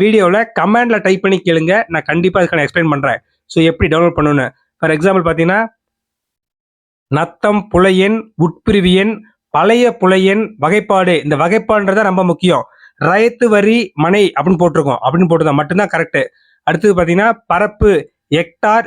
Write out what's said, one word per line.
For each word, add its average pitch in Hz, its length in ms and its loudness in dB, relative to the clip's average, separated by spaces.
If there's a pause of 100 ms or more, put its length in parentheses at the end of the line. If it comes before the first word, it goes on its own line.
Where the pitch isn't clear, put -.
வீடியோல 202 360 2 (220)
கமெண்ட்ல 220 460 0
டைப் 190 200 0
பண்ணி 190 200 0
கேளுங்க. 165 300 0 (180)
நான் 160 160 -6
கண்டிப்பா 175 320 -2
அதுக்கான 160 240 0
எக்ஸ்பிளைன் 160 300 -2
பண்றேன். 135 260 -4 (320)
So 175 60 -2 (120)
எப்படி 165 220 -2
டவுன்லோட் 170 260 0
பண்ணணும்னு. 143 280 0 (360)
For 160 140 -2
example 185 320 0
பாத்தீங்கன்னா 165 320 0 (1500)
நத்தம் 190 520 -2 (100)
புலையன் 190 460 2 (280)
உட்பிரிவு 185 440 0 (120)
எண், 214 120 -2 (400)
பழைய 220 300 2 (160)
புலையன் 190 440 2 (180)
வகைப்பாடு. 190 520 0 (100)
இந்த 156 180 -2
வகைப்பாடுன்றத 208 680 0
ரொம்ப 185 200 0
முக்கியம். 165 340 0 (440)
ரயத்து 233 460 0
வரி 214 240 2 (260)
மனை 196 200 2 (120)
அப்படின்னு 165 260 0
போட்டிருக்கோம், 143 420 0
அப்படின்னு 165 280 0
போட்டதா 156 280 0
மட்டும்தான் 175 340 -2
கரெக்ட். 160 280 -2 (440)
அடுத்தது 175 320 0
பாத்தீங்கன்னா 175 300 0 (220)
பரப்பு 208 400 0 (460)
ஹெக்டார் 214 500 -2